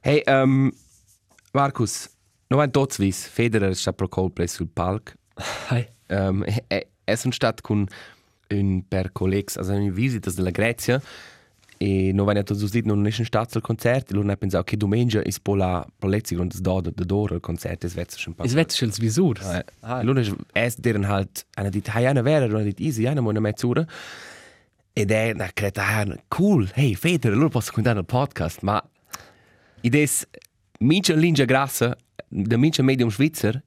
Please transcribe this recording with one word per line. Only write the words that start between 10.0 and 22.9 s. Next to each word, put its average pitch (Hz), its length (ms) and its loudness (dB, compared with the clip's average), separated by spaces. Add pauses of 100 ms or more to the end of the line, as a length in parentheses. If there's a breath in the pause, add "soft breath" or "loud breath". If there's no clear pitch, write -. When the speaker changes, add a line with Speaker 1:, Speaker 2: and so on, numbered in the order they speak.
Speaker 1:
della 90 200 -2
Grecia, 117 500 0 (800 loud breath)
E 95 360 2
non 101 100 4
vegn 101 140 2
a 101 40 0
tuts 101 180 -2
dus 104 100 -2
dit, 110 160 0
non 101 200 2
es 107 120 -2
un 117 100 -2
stats 110 280 -2
al 113 60 0
concert, 120 480 0
e 95 40 -6
lur 101 100 0
n'ha 101 120 0
pensau, 95 240 0
ok, 87 160 -4
dumengia 107 480 2
is - 140 -4
po 101 160 0
la, 92 300 0 (140)
po 98 100 -4
lezzi 98 260 -2
grond 87 260 -2
da, 92 200 0
da, 85 100 -4
da 92 140 -4
dora 95 300 0
il 87 60 -4
concert, 85 440 -8
es 87 100 -6
vezza 85 240 -8
schon 82 160 -10 (100)
Speaker 2:
Es 117 100 0
vezza 160 240 0
schon 123 100 0
il 104 100 -4
visur. 113 440 2
Speaker 1:
Eh, 90 200 -4 (180)
Speaker 2:
Ah. 123 200 -6
Speaker 1:
e 113 40 -2
lur 135 140 2
es, 107 140 0 (220)
es 117 220 0
deren 104 280 0
halt, 98 400 -2 (120)
hanno 98 140 -4
dit, 101 180 -4
"Hai 117 180 0
una 131 160 2
vera", 139 240 2
hanno 107 160 0
dit, 104 180 -2
"Easy, 113 260 -2